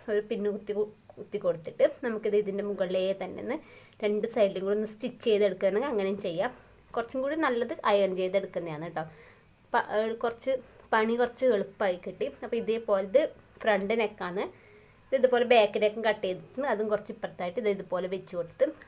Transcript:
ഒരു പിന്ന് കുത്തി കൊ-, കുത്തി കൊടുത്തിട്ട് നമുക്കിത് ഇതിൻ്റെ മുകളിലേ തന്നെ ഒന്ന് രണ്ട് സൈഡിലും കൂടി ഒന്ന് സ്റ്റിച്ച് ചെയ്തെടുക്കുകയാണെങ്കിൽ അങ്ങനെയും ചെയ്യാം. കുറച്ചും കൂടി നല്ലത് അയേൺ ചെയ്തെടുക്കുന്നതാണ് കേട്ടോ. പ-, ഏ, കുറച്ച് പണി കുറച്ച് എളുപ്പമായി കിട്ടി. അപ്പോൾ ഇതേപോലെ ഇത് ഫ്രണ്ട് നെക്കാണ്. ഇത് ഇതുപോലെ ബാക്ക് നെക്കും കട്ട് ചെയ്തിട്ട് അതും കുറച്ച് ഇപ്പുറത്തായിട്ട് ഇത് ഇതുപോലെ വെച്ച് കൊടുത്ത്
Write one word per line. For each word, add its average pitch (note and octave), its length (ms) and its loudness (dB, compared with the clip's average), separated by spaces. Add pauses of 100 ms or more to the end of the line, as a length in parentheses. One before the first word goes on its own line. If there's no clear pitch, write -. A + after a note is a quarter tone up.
(140)
ഒരു G#3 160 2
പിന്ന് G#3 260 -2
കുത്തി G#3 220 -6
കൊ-, G#3 120 0 (280)
കുത്തി - 260 -8
കൊടുത്തിട്ട് E3 420 0 (200)
നമുക്കിത് G#3+ 360 -2
ഇതിൻ്റെ G3 280 -4
മുകളിലേ F#3 340 -2 (180)
തന്നെ F#3 220 -10
ഒന്ന് C4 140 -6 (460)
രണ്ട് G#3 300 -2
സൈഡിലും F#3+ 320 2
കൂടി G#3 120 0
ഒന്ന് G#3+ 160 -4
സ്റ്റിച്ച് - 340 -8
ചെയ്തെടുക്കുകയാണെങ്കിൽ G3+ 640 2
അങ്ങനെയും G3 340 0
ചെയ്യാം. F#3 240 -2 (460)
കുറച്ചും A#3 280 -4
കൂടി D4+ 220 -2
നല്ലത് A#3+ 300 -2 (160)
അയേൺ G3 280 4
ചെയ്തെടുക്കുന്നതാണ് F3+ 680 -4
കേട്ടോ. D#3+ 140 -6 (680)
പ-, A#3+ 140 2 (120)
ഏ, A3 40 2 (220)
കുറച്ച് A#3 280 -2 (400)
പണി A3+ 260 4
കുറച്ച് A#3+ 260 0 (100)
എളുപ്പമായി G#3+ 500 0
കിട്ടി. G3+ 220 -6 (180)
അപ്പോൾ A#3 160 -4
ഇതേപോലെ G#3 500 0
ഇത് C4 100 6 (420)
ഫ്രണ്ട് G3+ 380 2
നെക്കാണ്. G#3 440 -2 (640)
ഇത് - 120 -6
ഇതുപോലെ B3 340 4
ബാക്ക് G#3+ 300 6
നെക്കും G#3+ 260 2
കട്ട് G#3+ 160 0
ചെയ്തിട്ട് F#3+ 480 -4
അതും G#3+ 200 0
കുറച്ച് G#3 220 -4
ഇപ്പുറത്തായിട്ട് F3+ 480 -6
ഇത് G#3+ 140 2
ഇതുപോലെ F3+ 380 -4
വെച്ച് F#3 240 -10
കൊടുത്ത് E3+ 280 0 (200)